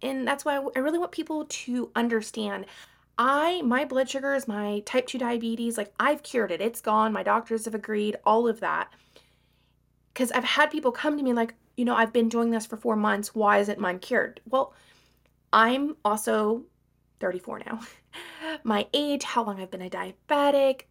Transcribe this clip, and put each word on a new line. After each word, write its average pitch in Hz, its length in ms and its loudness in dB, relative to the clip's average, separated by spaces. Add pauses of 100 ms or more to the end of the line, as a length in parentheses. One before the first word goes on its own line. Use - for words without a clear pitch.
And 262 240 -4
that's 277 180 -2
why 294 80 0
I 277 40 0
w-, 277 180 -4
I 269 40 -2
really 311 200 0
want 349 120 -4
people 311 340 -6
to 247 500 -6
understand. 220 720 -2 (540)
I, 302 420 2
my 247 200 2
blood 262 260 0
sugars, 277 380 -2
my 208 380 -4
type 254 200 0
two 262 120 -8
diabetes, 233 600 -2
like, 208 220 -6
I've 294 240 2
cured 208 300 -2
it. 165 80 -2
It's 233 180 -2
gone. 220 320 2
My 196 100 -2
doctors 220 440 0
have 220 100 -6
agreed, 214 480 -2
all 226 240 4
of 226 140 0
that. 160 320 -2 (1200)
'Cause 247 160 0
I've 247 140 0
had 302 260 4
people 302 220 0
come 302 240 -2
to 294 60 -2
me 254 100 2
like, 233 220 0 (200)
you 247 80 0
know, 240 120 2
"I've 226 180 2
been 226 160 4
doing 233 220 2
this 220 140 0
for 220 120 -12
four 220 180 0
months. 208 400 0
Why 208 220 6
isn't 202 200 2
mine 185 220 -2
cured?" - 460 0
Well, 262 280 0 (800)
I'm 254 540 4
also 214 580 0 (560)
thirty-four 180 460 -6
now. 226 160 -8 (420)
<laughs> 311 400 -12
My 208 300 0
age, 285 300 0
how 233 200 -2
long 202 160 -6
I've 185 120 -12
been 185 100 -10
a 185 80 -10
diabetic, 269 1000 2